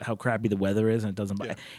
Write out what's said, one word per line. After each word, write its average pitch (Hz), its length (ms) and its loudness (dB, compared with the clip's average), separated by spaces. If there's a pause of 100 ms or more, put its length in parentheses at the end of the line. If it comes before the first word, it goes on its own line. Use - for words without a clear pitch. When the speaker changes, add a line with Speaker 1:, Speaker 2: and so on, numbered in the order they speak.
Speaker 1:
how 117 140 -4
crappy 113 340 0
the 104 80 4
weather 101 320 4
is, 113 140 2
and 104 80 -2
it 95 60 -6
doesn't. 101 280 -4
Speaker 2:
Yeah. - 100 -6 (240)